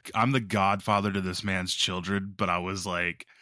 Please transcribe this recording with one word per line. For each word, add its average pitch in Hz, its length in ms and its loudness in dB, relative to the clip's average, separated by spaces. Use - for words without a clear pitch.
I'm 120 180 4
the 131 80 4
godfather 101 720 2
to 98 100 0
this 92 200 -4
man's 92 320 -2
children, 98 640 -2
but 95 140 0
I 87 80 2
was 92 280 -4
like, 87 400 -2